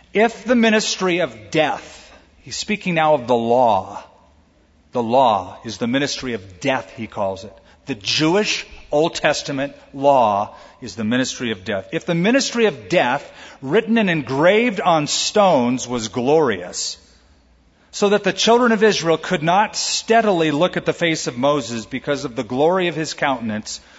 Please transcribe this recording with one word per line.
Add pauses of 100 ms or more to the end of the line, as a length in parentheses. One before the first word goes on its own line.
(140)
if
the
ministry
of
death," (280)
he's
speaking
now
of
the
law. (880)
The
law
is
the
ministry
of
death,
he
calls
it. (300)
The
Jewish (260)
Old
Testament (180)
law (260)
is
the
ministry
of
death.
If
the
ministry
of
death, (300)
written
and
engraved
on
stones,
was
glorious, (920)
so
that
the
children
of
Israel
could
not
steadily
look
at
the
face
of
Moses
because
of
the
glory
of
his
countenance, (180)